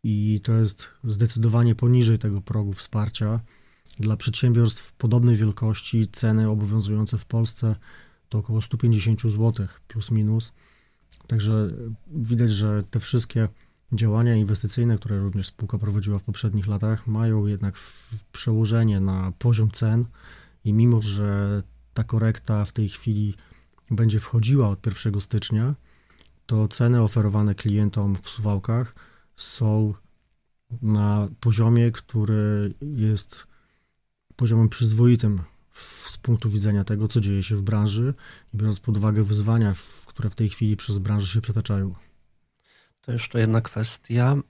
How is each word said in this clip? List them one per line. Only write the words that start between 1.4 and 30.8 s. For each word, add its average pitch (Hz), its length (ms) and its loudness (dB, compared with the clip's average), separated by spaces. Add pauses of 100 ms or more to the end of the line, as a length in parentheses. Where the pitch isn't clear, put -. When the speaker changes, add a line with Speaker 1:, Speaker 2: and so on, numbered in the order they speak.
Speaker 1:
poniżej 120 440 4
tego 101 220 -2
progu 101 320 -4
wsparcia. 107 640 -4 (600)
Dla 107 180 0
przedsiębiorstw 117 760 0
podobnej 120 440 4
wielkości 110 760 0
ceny 110 380 0
obowiązujące 107 680 -2
w - 80 -8
Polsce 113 500 -2 (540)
to 110 80 -4
około 110 240 -2
stu - 160 -6
pięćdziesięciu 110 520 2
złotych 107 580 -2
plus - 240 -6
minus. 110 420 0 (760)
Także 107 400 0 (400)
widać, 117 440 0
że 104 320 0
te 110 160 -4
wszystkie 113 500 -2 (440)
działania 113 420 2
inwestycyjne, 107 600 0
które 101 220 -4
również 98 280 -4
spółka - 300 -6
prowadziła 101 420 -2
w - 40 -10
poprzednich 104 440 -4
latach, 107 400 -2
mają 110 380 0
jednak 101 320 -4
w-, - 320 -20 (220)
przełożenie 110 680 2
na 95 400 0
poziom 110 320 2
cen 113 340 0 (580)
i 104 100 0
mimo, 117 280 4
że 101 640 -2 (300)
ta 113 100 -2
korekta 110 640 0
w - 60 -14
tej 107 180 -2
chwili 104 440 -2 (580)
będzie 110 280 2
wchodziła 113 500 2
od 98 120 -4
pierwszego 101 400 -2
stycznia, 113 540 -2 (720)
to 110 220 2
ceny 120 340 2
oferowane 104 540 2
klientom 101 680 0
w - 80 -16
Suwałkach 110 680 -4 (400)
są 107 580 0 (880)